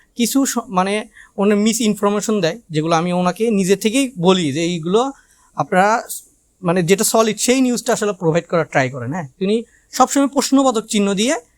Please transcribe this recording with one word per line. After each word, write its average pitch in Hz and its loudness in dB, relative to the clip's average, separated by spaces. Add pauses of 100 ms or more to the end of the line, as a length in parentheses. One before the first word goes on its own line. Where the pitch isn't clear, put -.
(160)
কিছু 240 0
স-, - -4 (100)
মানে 196 -2 (280)
ওনার 208 2
মিস 214 0
ইনফরমেশন 208 0
দেয়, 180 -2 (100)
যেগুলো 156 0
আমি 170 0
ওনাকে 180 0
নিজে 196 2
থেকেই 226 -2
বলি 175 2
যে 147 -2
এইগুলো 180 -2 (420)
আপনারা 202 2 (600)
মানে 180 0
যেটা 185 2
সলিড 220 0
সেই 254 2
নিউজটা 247 0
আসলে 208 -2
প্রোভাইড 170 -2
করার 165 0
ট্রাই 131 0
করেন। 123 -8
হ্যাঁ, 160 -8 (100)
তিনি 208 -2 (300)
সবসময় 277 2
প্রশ্নবোধক 262 0
চিহ্ন 202 0
দিয়ে 247 0 (180)